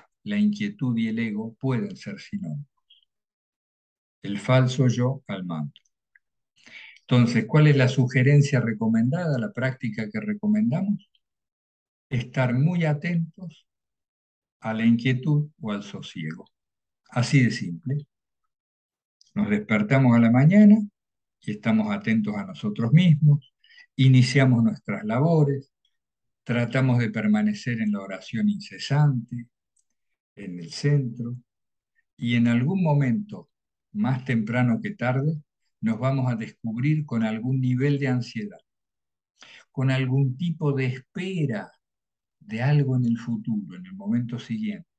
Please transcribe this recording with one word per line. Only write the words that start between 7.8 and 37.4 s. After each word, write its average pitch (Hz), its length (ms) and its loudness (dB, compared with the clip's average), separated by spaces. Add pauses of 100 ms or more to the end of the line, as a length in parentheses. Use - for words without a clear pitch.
sugerencia 131 720 4
recomendada, 113 760 0
la 107 160 -4
práctica 120 560 -6
que 107 120 -8
recomendamos? 107 880 -2 (960)
Estar 123 460 -2
muy 165 300 2
atentos 165 840 -4 (920)
a 110 140 -6
la 113 120 0
inquietud 131 640 2 (100)
o 107 120 -6
al 101 100 -6
sosiego. - 640 -12 (600)
Así 127 340 2
de 113 80 4
simple. 107 560 -6 (1300)
Nos 104 160 -2
despertamos 113 640 2
a 117 60 6
la 117 100 6
mañana 196 460 8 (640)
y - 100 -10
estamos 107 420 0
atentos 104 440 -2
a 101 80 -8
nosotros 110 480 -6
mismos, 151 600 4 (440)
iniciamos 127 640 4
nuestras 107 420 -2
labores, 139 680 0 (720)
tratamos 120 560 0
de 110 100 -2
permanecer 107 720 -2
en 107 100 -2
la 101 120 -4
oración 98 460 -4
incesante, 123 1000 -2 (880)
en 87 240 -14
el 82 100 -16
centro, 123 640 -2 (840)
y 120 200 -2
en 117 100 2
algún 139 380 0
momento, 113 680 -2 (420)
más 123 320 -2
temprano 117 560 0
que 104 120 -8
tarde, 135 500 -2 (400)
nos 110 160 -2
vamos 127 320 -2
a 117 60 -2
descubrir 127 680 -4
con 117 160 -4
algún 113 380 -2